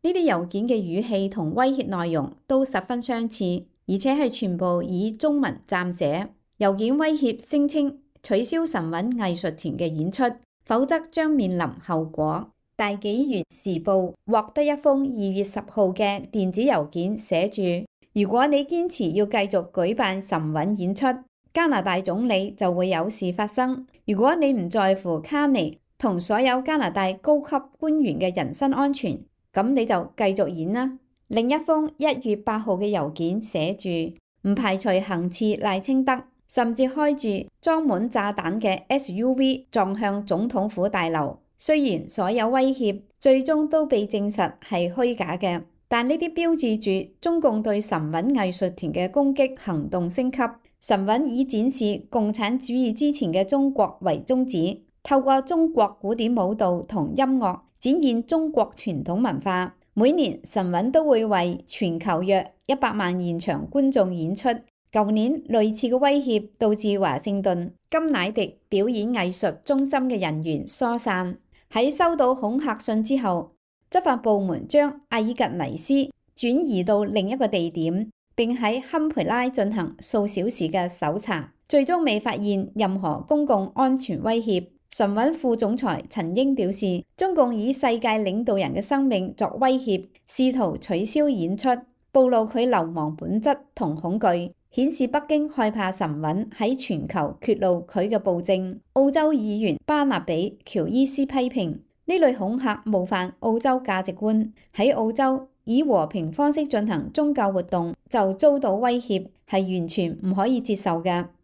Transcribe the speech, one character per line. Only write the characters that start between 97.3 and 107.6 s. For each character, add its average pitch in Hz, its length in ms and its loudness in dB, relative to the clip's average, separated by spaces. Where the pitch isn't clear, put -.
揭 214 160 2
露 180 300 2
佢 196 220 -2
嘅 220 100 0
暴 185 220 0
政。 185 380 -2
澳 277 160 4
洲 311 240 2
議 214 240 -2
員 208 260 0
巴 294 220 0
納 190 180 0
比 175 400 -2
喬 165 220 -2
伊 254 180 2
斯 269 220 0
批 269 80 -10
評， 214 180 -2
呢 - 460 -6
類 302 200 6
恐 214 240 -4
嚇 240 280 -2
冒 196 180 2
犯 185 360 -2
澳 226 180 0
洲 254 220 2
價 196 220 -2
值 185 100 -6
觀， 220 380 0
喺 247 200 4
澳 220 180 0
洲 262 360 0
以 247 180 2
和 202 240 4
平 160 260 -4
方 285 180 2
式 302 160 0
進 214 200 0
行 180 260 -4
宗 294 220 2
教 202 180 2
活 185 80 0